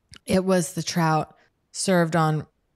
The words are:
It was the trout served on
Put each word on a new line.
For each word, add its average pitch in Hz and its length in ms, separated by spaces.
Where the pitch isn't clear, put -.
It 185 200
was 185 300
the 160 80
trout 160 540
served 175 440
on 156 300